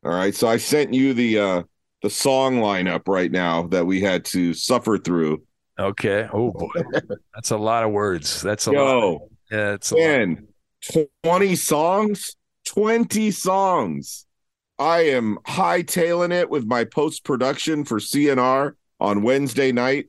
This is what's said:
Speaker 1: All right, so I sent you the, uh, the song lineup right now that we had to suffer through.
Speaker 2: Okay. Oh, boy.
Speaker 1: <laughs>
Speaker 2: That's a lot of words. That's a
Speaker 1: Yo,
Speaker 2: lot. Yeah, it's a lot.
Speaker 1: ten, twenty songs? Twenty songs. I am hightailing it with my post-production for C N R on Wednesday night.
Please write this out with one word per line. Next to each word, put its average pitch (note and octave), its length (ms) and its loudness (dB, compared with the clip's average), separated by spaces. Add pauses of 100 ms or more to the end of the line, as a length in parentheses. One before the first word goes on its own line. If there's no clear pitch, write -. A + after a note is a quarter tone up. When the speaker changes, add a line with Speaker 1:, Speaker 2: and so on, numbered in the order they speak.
Speaker 1:
All D#2 80 -4
right, F#2 220 0
so - 140 0
I A#2 100 2
sent C3+ 380 0
you C3+ 180 2
the, A#2 240 2
uh, F#2 260 0 (380)
the G#2 80 -2
song C3 460 2
lineup F#2 520 0
right F#2 240 0
now E2+ 360 0
that F2 180 0
we F#2+ 160 0
had F#2 240 0
to F2 300 -2
suffer A2+ 420 0
through. D#2+ 460 -2 (340)
Speaker 2:
Okay. G2+ 560 -2
Oh, A2+ 160 0
boy. E2+ 200 -8 (320)
Speaker 1:
<laughs> - 340 -14
Speaker 2:
That's A2+ 160 -6
a A2 60 0
lot A2+ 260 0
of A2 80 0
words. F#2+ 500 -2
That's G#2 240 -2
a A2+ 60 0
Speaker 1:
Yo, C3 400 2
Speaker 2:
lot. D2+ 100 -6 (300)
Yeah, G#2 220 -2
it's - 180 -6
a A2 40 0
lot. B2+ 60 4
Speaker 1:
ten, A#2+ 460 0 (760)
twenty F3+ 340 2
songs? F#3+ 800 0 (300)
Twenty A3 640 0
songs. F3 960 -2 (540)
I E3 220 4
am B2 440 2
hightailing F3 880 0
it F3 160 0
with C3+ 160 -2
my A#2 200 0
post-production D3 1000 -2
for A2 140 -2
C C#3+ 320 2
N B2+ 80 2
R C3 360 0 (240)
on G2+ 220 0
Wednesday C3 500 2
night. C3 380 0